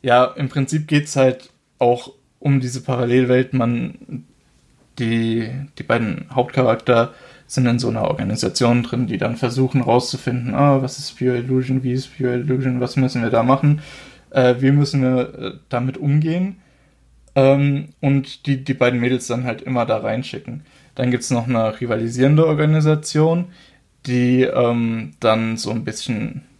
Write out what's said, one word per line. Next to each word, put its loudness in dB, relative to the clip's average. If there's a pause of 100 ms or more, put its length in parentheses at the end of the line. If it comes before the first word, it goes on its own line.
ja, 4
im -4
Prinzip -2
geht's 0
halt 2 (280)
auch 0 (260)
um 2
diese -8
Parallelwelt. 2
Man, -4 (760)
die, -2 (280)
die -12
beiden -2
Hauptcharakter 2 (360)
sind 0
in 2
so -2
einer -2
Organisation 0
drin, -4
die -4
dann -4
versuchen 0
rauszufinden, -2
ah, 4
was -8
ist -14
Pure 0
Illusion, -2
wie -2
ist -6
Pure -2
Illusion, -2
was -4
müssen 0
wir 0
da 4
machen, 2 (480)
äh, 4
wie 4
müssen 2
wir, -2
äh, -8 (160)
damit -4
umgehen, 0 (800)
ähm, 2 (100)
und 0
die, -2
die -2
beiden 2
Mädels 0
dann -2
halt -6
immer -2
da 0
reinschicken. -6 (340)
Dann 0
gibt's -4
noch 0
eine -2
rivalisierende 2
Organisation, 2 (600)
die, 2
ähm, 0
dann 0
so -6
ein -4
bisschen -6 (180)